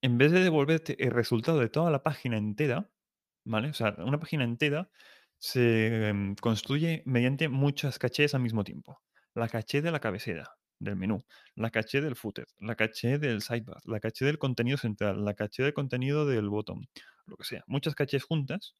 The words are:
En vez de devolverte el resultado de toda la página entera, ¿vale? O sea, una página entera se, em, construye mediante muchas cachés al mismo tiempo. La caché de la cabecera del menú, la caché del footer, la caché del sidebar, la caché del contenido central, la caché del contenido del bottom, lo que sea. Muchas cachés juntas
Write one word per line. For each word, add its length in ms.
En 160
vez 140
de 100
devolverte 600
el 80
resultado 480
de 100
toda 220
la 120
página 340
entera, 540
¿vale? 240
O 40
sea, 260
una 200
página 240
entera 460
se, 720
em, 260
construye 720
mediante 420
muchas 520
cachés 340
al 80
mismo 220
tiempo. 380
La 140
caché 340
de 100
la 80
cabecera 580
del 180
menú, 280
la 140
caché 320
del 140
footer, 320
la 160
caché 420
del 240
sidebar, 440
la 140
caché 260
del 120
contenido 400
central, 460
la 100
caché 300
del 100
contenido 520
del 240
bottom, 360
lo 120
que 80
sea. 220
Muchas 280
cachés 280
juntas 560